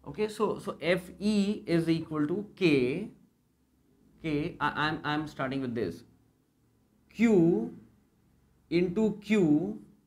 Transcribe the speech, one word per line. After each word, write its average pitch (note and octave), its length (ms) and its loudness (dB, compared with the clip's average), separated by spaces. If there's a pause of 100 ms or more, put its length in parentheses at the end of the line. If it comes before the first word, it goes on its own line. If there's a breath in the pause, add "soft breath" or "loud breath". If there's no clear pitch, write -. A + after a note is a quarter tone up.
Okay, F3+ 200 -4
so, G#3 320 -2
so - 220 -10
F F3+ 200 0 (180)
E G#3 460 0
is E3 240 0
equal D#3 380 -2
to G3+ 180 -4 (100)
K, D3+ 540 2 (1120)
K, D#3+ 380 -2
I, C#3+ 280 -2
I'm, D#3 160 -4
I'm D3+ 240 -2
starting C3+ 340 -4
with A#2+ 140 -6
this, G2 280 -4 (1080)
Q G#3 640 4 (960)
into F3 520 0
Q F#3+ 580 2 (260)